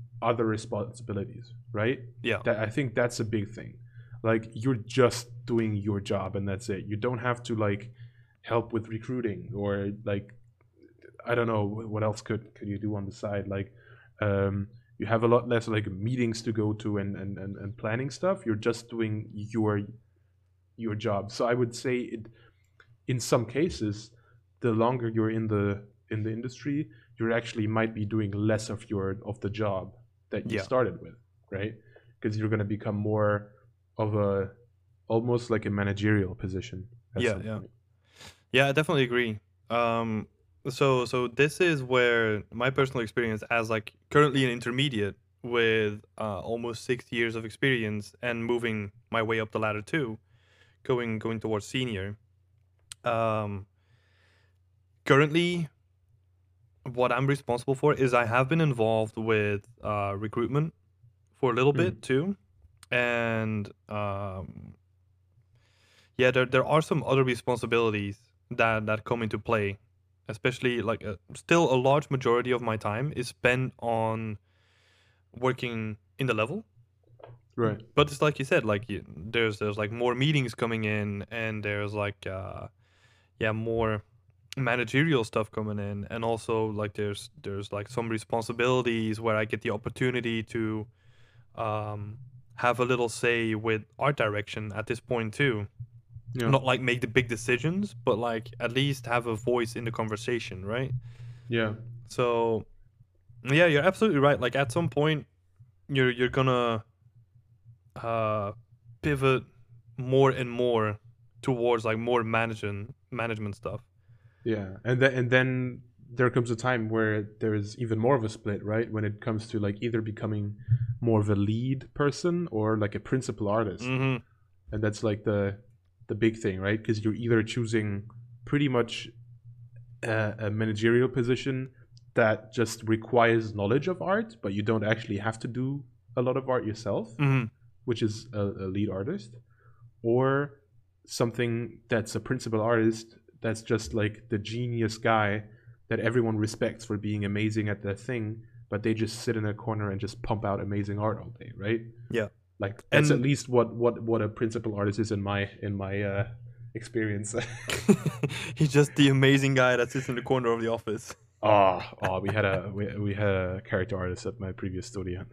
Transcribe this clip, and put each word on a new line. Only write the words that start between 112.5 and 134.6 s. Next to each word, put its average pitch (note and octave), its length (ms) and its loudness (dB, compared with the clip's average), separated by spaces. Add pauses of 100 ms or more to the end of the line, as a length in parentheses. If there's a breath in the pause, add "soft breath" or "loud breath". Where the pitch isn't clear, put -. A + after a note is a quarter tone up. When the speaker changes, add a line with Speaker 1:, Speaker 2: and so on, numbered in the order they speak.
Speaker 2:
management A2 440 -4
stuff. G2 260 -8 (640 soft breath)
Speaker 1:
Yeah, G2+ 400 -2
and B2 160 2
then, C3+ 120 6
and B2 160 0
then B2+ 520 2 (280)
there B2 200 2
comes A#2+ 220 2
a A#2 40 0
time A#2+ 320 0
where A2 360 2 (160)
there A2 140 0
is G#2 260 -4
even A2+ 180 0
more A#2+ 180 4
of A#2 80 0
a A2 60 -2
split, G#2 340 -6
right? A2 260 0
When G#2+ 140 -2
it G#2 160 -4
comes A2 280 -4
to, A2+ 120 -4
like, G2+ 220 0
either A2+ 200 0
becoming G#2+ 560 -4 (440 loud breath)
more A2+ 180 4
of G#2 100 2
a G#2 60 4
lead A2+ 580 0
person E3+ 580 0
or, G#2+ 260 2
like, G#2 160 0
a G#2 60 -6
principal A#2+ 480 -2
artist. A2 380 0
Speaker 2:
Mm-hmm. C3 380 0 (500)
Speaker 1:
And G#2+ 100 -2
that's, G#2+ 200 0
like, G#2+ 200 0
the, G2+ 360 0 (480)
the G#2+ 80 -4
big A2+ 220 2
thing, F#2 220 -2
right? G2+ 240 0
'Cause A2 160 0
you're G#2+ 160 0
either A#2 260 4
choosing G#2+ 640 -2 (380)
pretty D3 240 2
much A#2+ 400 0 (920)
a, A2 340 0
a G#2+ 140 -2
managerial A2 580 4
position C3 640 0 (420 soft breath)
that A2 400 2
just A2+ 300 0
requires A2+ 720 4
knowledge G#2 320 2
of F3+ 140 -2
art, G3+ 420 -2
but G2 100 -2
you G#2 80 0